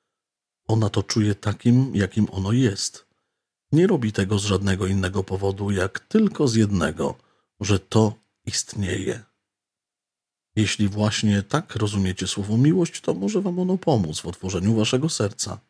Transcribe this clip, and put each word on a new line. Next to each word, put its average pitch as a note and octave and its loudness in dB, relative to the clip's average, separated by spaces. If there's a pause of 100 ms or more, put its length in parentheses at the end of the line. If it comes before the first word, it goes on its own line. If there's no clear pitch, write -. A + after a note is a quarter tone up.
(680)
Ona A2 2
to G2+ 0
czuje G#2 0
takim, A#2+ 2
jakim G2+ 0
ono G2 -4
jest. - -2 (680)
Nie E3 6
robi A#2+ 0
tego G2+ 0
z G2 -4
żadnego F#2+ 0
innego F#2+ -2
powodu, G2 -4
jak F#2+ -2
tylko G3+ 2
z A2 0
jednego, D#2+ 0 (460)
że G2 2
to A2 2 (320)
istnieje. - -6 (1300)
Jeśli G#2 2
właśnie G#2 2
tak - -4
rozumiecie G2 -2
słowo G2+ -4
miłość, D#3+ 2
to - -2
może G3+ -2
wam F3+ -2
ono F3+ -2
pomóc F#2+ 0
w - -12
otworzeniu F#2 -2
waszego B2+ 0
serca. - -6